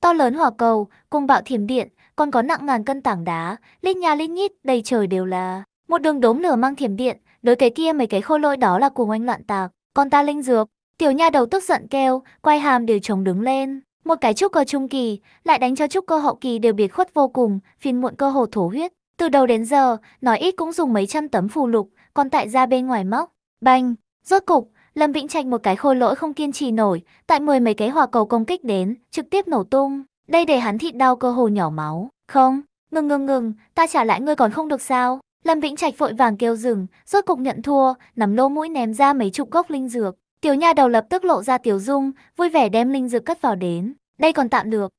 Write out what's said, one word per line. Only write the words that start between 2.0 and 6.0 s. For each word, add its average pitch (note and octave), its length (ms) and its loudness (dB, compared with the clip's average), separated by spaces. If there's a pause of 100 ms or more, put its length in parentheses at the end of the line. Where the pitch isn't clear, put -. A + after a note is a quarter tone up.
còn G3 140 0
có A#3 120 0
nặng C#4+ 240 -4
ngàn A#3+ 180 -2
cân C4+ 180 -6
tảng F#3 220 -4
đá, E3+ 320 -6 (260)
lít F#4 140 -2
nha E4+ 180 0
lít D#4 160 -4
nhít, G4 220 -4 (100)
đầy B3+ 220 0
trời A3 220 0
đều F#3 200 -2
là. F#3 360 -6 (260)
Một E4 140 0